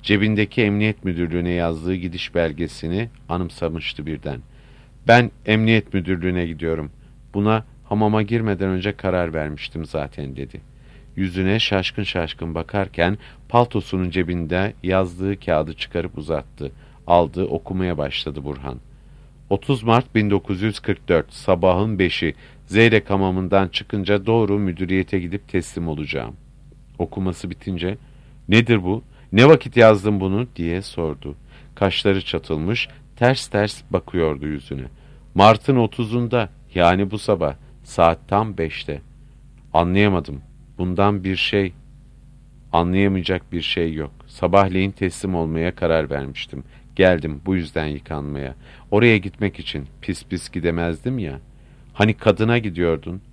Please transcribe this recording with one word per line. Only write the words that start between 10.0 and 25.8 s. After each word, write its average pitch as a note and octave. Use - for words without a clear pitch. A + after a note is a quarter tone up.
dedi. C2+
Yüzüne F#2+
şaşkın G2
şaşkın E2
bakarken F2+
paltosunun F#2+
cebinde F2
yazdığı F#2
kağıdı D#2
çıkarıp -
uzattı. D2
Aldı, F2
okumaya F2+
başladı C#2+
Burhan. C2+
"Otuz A2
Mart A#2
bin G#2+
dokuz F#2+
yüz G#2+
kırk -
dört, E2
sabahın F#2
beşi, E2+
Zeyrek A2
hamamından F#2+
çıkınca G2+
doğru G#2+
müdüriyete F#2
gidip F2
teslim E2+